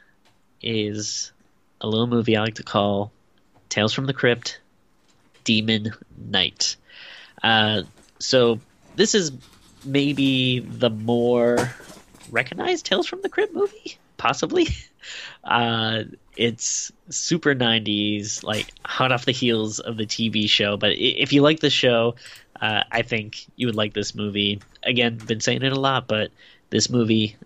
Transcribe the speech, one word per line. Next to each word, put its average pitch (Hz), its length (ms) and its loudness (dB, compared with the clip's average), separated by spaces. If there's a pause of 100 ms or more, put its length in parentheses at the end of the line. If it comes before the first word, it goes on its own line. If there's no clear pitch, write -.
(640)
is 107 680 -4 (500)
a 107 60 -6
little 110 200 2
movie 117 300 2
I 104 40 0
like 110 140 -4
to - 80 -14
call 101 480 0 (560)
Tales 107 260 0
from 135 120 -4
the 127 80 -2
Crypt, 120 460 0 (840)
Demon 110 480 0 (260)
Knight. 98 600 -2 (680)
Uh, 107 400 4 (360)
so 117 400 4 (360)
this 214 200 2
is 160 180 0 (500)
maybe 135 760 2
the 117 300 0
more 120 840 2 (580)
recognized 180 540 -4
Tales 247 200 0
from 370 160 -10
the 392 60 -2
Crypt 392 260 -2
movie, - 440 -4 (200)
possibly. 226 540 0
<laughs> - 60 -6 (680)
Uh, 113 600 0 (340)
it's - 520 -2 (200)
super 156 440 0
nineties, 107 920 0
like, 107 260 -4 (140)
hot 127 260 0
off 123 140 -2
the 123 80 2
heels 110 480 -2
of 113 160 -8
the 110 80 -4
T 113 240 -2
V 107 180 0
show. 104 300 2
But 104 140 0
i-, 117 260 0
if 135 160 0
you 143 80 8
like 156 180 6
the 147 100 2
show, 120 460 4 (460)
uh, 107 280 0
I 117 120 0
think 110 440 -6 (120)
you 123 100 0
would 110 80 -2
like 107 180 -2
this 104 220 -4
movie. 101 460 -2 (200)
Again, 120 360 0
been 110 240 -6
saying 120 220 -2
it 135 100 0
a 135 60 -2
lot, 135 280 0
but 107 240 -2 (380)
this 107 200 0
movie, 110 460 2 (100)